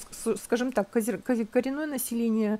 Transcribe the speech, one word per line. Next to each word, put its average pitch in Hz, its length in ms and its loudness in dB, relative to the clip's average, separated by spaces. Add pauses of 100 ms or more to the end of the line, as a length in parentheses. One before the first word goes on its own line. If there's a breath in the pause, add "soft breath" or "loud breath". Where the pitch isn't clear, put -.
(120)
с-, - 320 -2
скажем 247 280 0
так, 202 240 0
козер-, 214 260 0
козе-, 233 220 0
коренное 269 420 0
население 226 720 0